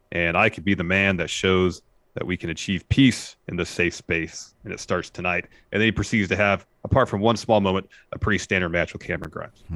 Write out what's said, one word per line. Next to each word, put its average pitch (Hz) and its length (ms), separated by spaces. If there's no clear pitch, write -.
And 85 220
I 107 140
could 82 160
be 101 80
the 90 100
man 95 340
that 82 120
shows 92 540
that - 120
we 90 80
can - 140
achieve - 400
peace - 480
in 87 80
this 85 140
safe 87 260
space. - 580
And 98 80
it - 80
starts 90 280
tonight." 90 360
And 101 100
then 113 60
he 110 60
proceeds 101 360
to 95 60
have, 101 300
apart 131 240
from 101 140
one 113 160
small 107 240
moment, 95 280
a - 80
pretty 104 180
standard 92 320
match 82 240
with - 80
Cameron 82 300
Grimes. - 320